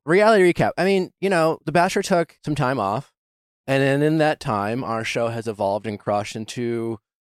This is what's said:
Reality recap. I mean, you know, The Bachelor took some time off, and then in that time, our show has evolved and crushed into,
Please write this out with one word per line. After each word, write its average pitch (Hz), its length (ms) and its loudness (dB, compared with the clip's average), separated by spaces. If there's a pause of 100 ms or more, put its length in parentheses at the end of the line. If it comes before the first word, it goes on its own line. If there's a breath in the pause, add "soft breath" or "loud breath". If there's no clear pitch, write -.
Reality 190 460 4
recap. 123 260 0
I 170 80 0
mean, 190 260 0 (100)
you 190 80 0
know, 160 360 2
The 156 60 -6
Bachelor 180 300 2
took 175 420 0
some 147 120 -4
time 135 240 0
off, 104 320 -2 (560)
and 135 160 2
then 139 180 2
in 156 160 2
that 151 220 2
time, 113 440 -4
our 113 200 -6
show 117 240 -2
has 113 200 -6
evolved 101 380 -2
and 104 140 -6
crushed 104 360 -4
into, 113 640 -6 (300)